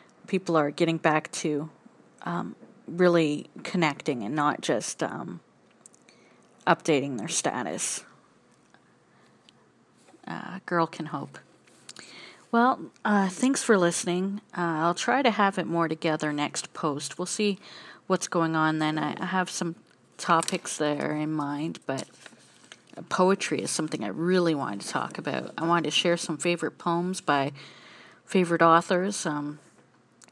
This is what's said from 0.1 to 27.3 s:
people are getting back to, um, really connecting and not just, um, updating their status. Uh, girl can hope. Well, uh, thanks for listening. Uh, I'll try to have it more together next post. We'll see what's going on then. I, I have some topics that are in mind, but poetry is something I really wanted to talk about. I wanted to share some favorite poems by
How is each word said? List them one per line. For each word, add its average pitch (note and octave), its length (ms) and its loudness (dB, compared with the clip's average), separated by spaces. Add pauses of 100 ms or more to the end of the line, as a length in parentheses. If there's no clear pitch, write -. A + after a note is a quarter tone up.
people F#3 280 0
are D3 160 4
getting E3 260 0
back D#3 340 0
to, D3+ 380 -4 (540)
um, F3 320 -6 (320)
really E3+ 600 4 (160)
connecting D3 600 0
and A2+ 120 -4
not D3 260 0
just, - 420 -2
um, F2 360 -6 (1300)
updating C#3 520 2
their G#2 100 -6
status. - 760 -4 (2250)
Uh, - 380 -10
girl E3+ 220 2
can D#3+ 200 -10
hope. C#3 300 -10 (1120)
Well, A#3+ 280 4 (240)
uh, G3+ 260 4
thanks B3+ 320 0
for A3 160 6
listening. F3+ 640 2 (160)
Uh, F3+ 40 0
I'll E3+ 340 2
try B3 260 2
to C4+ 80 4
have G3 300 4
it F3 80 -2
more E3+ 200 2
together D#3 460 0
next D3 400 -4
post. C#3+ 460 -4
We'll F3+ 60 -4
see G3+ 340 -2 (480)
what's F#3 200 0
going E3 280 0
on D#3 240 2
then. D#3 180 0
I, D3+ 240 -4
I F3+ 40 -2
have F#3 260 -2
some E3+ 240 -6 (420)
topics - 600 0
that D3 240 0
are D3 140 -2
in D3+ 180 -2
mind, D3 520 -4
but C3+ 220 -4 (1000)
poetry F#3 520 2
is - 80 -6
something D#3 340 -4
I G#2+ 40 -4
really E3+ 480 2
wanted G#2+ 260 -4
to - 60 -12
talk - 300 -6
about. C#3 400 -6
I D#3+ 100 -2
wanted E3+ 180 4
to D3+ 60 -2
share E3+ 260 2
some D#3+ 200 -6
favorite E3 400 -2
poems F3 440 -2
by C#3+ 300 0 (760)